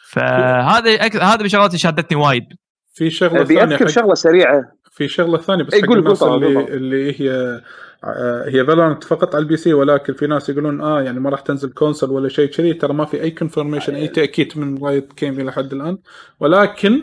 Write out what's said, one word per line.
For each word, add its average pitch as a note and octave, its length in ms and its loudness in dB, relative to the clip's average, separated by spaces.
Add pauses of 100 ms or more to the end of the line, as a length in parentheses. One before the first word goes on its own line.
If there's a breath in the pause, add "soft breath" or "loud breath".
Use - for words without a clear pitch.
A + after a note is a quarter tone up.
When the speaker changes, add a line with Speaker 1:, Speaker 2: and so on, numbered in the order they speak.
Speaker 1:
فهذا B2+ 960 2
أك-، G#3+ 100 -4
هذا G3 220 2
من G#3 80 2
الشغلات G3+ 240 2
اللي F3 100 -4
شادتني D#3+ 420 -2
وايد. C3 220 2 (500)
Speaker 2:
في D#3+ 160 -2
شغلة E3 320 2
Speaker 3:
أبي C#3+ 140 2
Speaker 2:
ثانية - 200 4
Speaker 3:
أذكر G3+ 100 2
Speaker 2:
حق، D#3 60 2
Speaker 3:
شغلة G#3+ 220 2
سريعة. D3 580 4 (200)
Speaker 2:
في C#3+ 160 -4
شغلة E3+ 300 0
ثانية E3+ 260 -2
بس C3+ 100 -4
Speaker 3:
إيه، G#3 80 4
Speaker 2:
حق F3+ 60 0
Speaker 3:
قول، A3+ 120 4
Speaker 2:
الناس C#3+ 240 2
Speaker 3:
قول C3 60 4
طبعًا، B2+ 80 2
Speaker 2:
اللي، C#3+ 180 2
Speaker 3:
قول C3+ 100 0
طبعًا. - 100 -8
Speaker 2:
اللي C3+ 460 -4
هي، B2+ 400 -4 (420 loud breath)
آه، A#2+ 460 -6
هي C3 160 0
فالورانت D#3+ 380 2
فقط E3 320 -2
على D3+ 60 0
البي D#3 160 0
سي، D#3+ 160 0
ولكن C#3 400 2
في C#3+ 140 -4
ناس D3 220 -4
يقولون، D3 320 -4
آه، D3+ 200 -2
يعني B2+ 180 -6
ما C3+ 100 -4
راح C#3 100 -4
تنزل C#3 300 -6
كونسول D3 420 -2
ولا C3+ 180 -2
شيء C#3+ 200 0
كذي. E3 240 -2
ترى D3 200 -4
ما D3+ 120 -2
في - 160 -6
أي E3 100 -4
كونفرميشن، D3+ 640 -6
أي C#3+ 60 -8
Speaker 3:
إيه. D3+ 100 -6
Speaker 2:
تأكيد D3+ 460 -2
من C#3 260 -6
رايت C#3 360 -2
جيم C#3 200 -4
إلى C3 120 -6
حد C3+ 220 -8
الآن. D3+ 240 -6 (420 loud breath)
ولكن G3 640 2